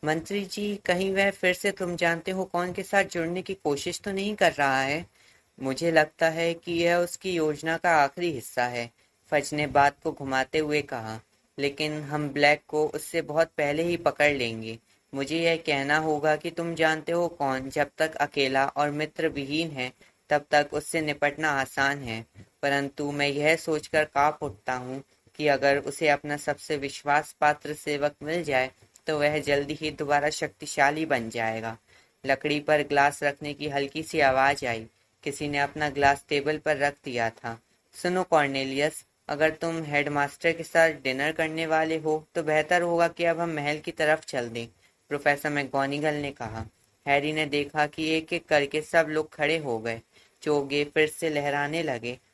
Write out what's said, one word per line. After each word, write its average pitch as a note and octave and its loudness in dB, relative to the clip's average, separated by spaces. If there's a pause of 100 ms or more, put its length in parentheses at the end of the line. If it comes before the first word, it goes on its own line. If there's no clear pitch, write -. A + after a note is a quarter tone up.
"मंत्री E3 -2
जी, G#3 -6
कहीं F#3+ 0
वह G3 2
फिर F#3 0
से G3 -2
तुम F3 -4
जानते E3+ 0
हो F#3 -2
कौन F3 -4
के F#3+ -6
साथ G3 2
जुड़ने F3 -4
की F#3+ -8
कोशिश D3+ -4
तो G3+ -6
नहीं G3 -2
कर F3 4
रहा C3+ 2
है?" D3 -2 (540)
"मुझे C3+ 0
लगता D#3+ 4
है E3 0
कि E3+ -8
यह E3+ 2
उसकी F3 -2
योजना D#3+ 0
का F3 2
आखिरी D#3+ 2
हिस्सा B2 -4
है," A#2+ -4 (400)
फज D3 0
ने D3 0
बात C#3+ 6
को D#3+ -2
घुमाते C3+ -2
हुए D3+ 0
कहा। A2 -8 (380)
"लेकिन D3+ -2
हम D3 -4
ब्लैक D3 4
को D3+ 0
उससे - -4
बहुत D#3 2 (100)
पहले D3+ 0
ही E3+ 0
पकड़ D3 2
लेंगे। A2+ -4 (340)
मुझे C#3 -2
यह E3 2
कहना D3 0
होगा D3+ 2
कि E3 -6
तुम E3+ -6
जानते D#3 0
हो E3+ 0
कौन, C3+ -4
जब C#3+ 0
तक D#3+ 0
अकेला C#3 2
और D3 -2
मित्र D3+ -4
विहीन D3 -4
है, C3 -6 (360)
तब D3 2
तक D3 4
उससे D#3 -2
निपटना D3 0
आसान C#3 0
है, A2+ -8 (360)
परंतु C#3+ 0
मैं C#3+ 0
यह D3 4
सोचकर D#3 0
कांप D3 2
उठता C3+ -6
हूँ B2+ -6 (320)
कि D3+ 0
अगर C#3 4
उसे D3 -2
अपना D3 0
सबसे D3 -4
विश्वास C#3+ -2
पात्र D3+ 2
सेवक D3 -2
मिल E3 -4
जाए, C3 0 (360)
तो D#3 0
वह D3 2
जल्दी C#3+ 0
ही D#3 -4
दोबारा D3 2
शक्तिशाली D3 0
बन B2 -2
जाएगा।" A2+ -4 (480)
लकड़ी D3 0
पर D3 2
ग्लास C#3+ 2
रखने D3 -4
की C#3+ -8
हल्की C#3+ -4
सी D#3 -4
आवाज C3+ 4
आई। A2+ -4 (360)
किसी D3 -6
ने C#3+ -2
अपना C#3+ -2
ग्लास C#3 2
टेबल D3+ 0
पर D3+ 0
रख C#3+ 0 (120)
दिया A#2+ -2
था। A2+ -10 (320)
"सुनो F3+ 0
कॉर्नेलियस, C#3 0 (220)
अगर D3 2
तुम E3 -4
हेडमास्टर D3 0
के E3 -6
साथ E3 4
डिनर C3+ -2
करने D#3+ -4
वाले D#3+ 2
हो, D#3 -2
तो E3+ -2
बेहतर D#3 2
होगा E3+ 2
कि E3+ -4
अब E3 2
हम E3+ -2
महल D3+ -2
की D#3+ -8
तरफ D#3 2
चल A#2+ -4
दें," A#2 -8 (420)
प्रोफेसर C#3+ 0
मैकगोनागल C#3+ -2
ने C#3+ -6
कहा। A2 -10 (420)
हैरी C#3+ 2
ने D#3 0
देखा D3 0
कि D#3+ -2
एक-एक D#3+ -4
करके D3 2
सब E3 4
लोग D#3 -4
खड़े D#3 0
हो C3 -4
गए, A2+ -6 (400)
चोगे D3 0
फिर D3+ 2
से D#3+ -6
लहराने C#3+ -2
लगे A#2+ -6 (140)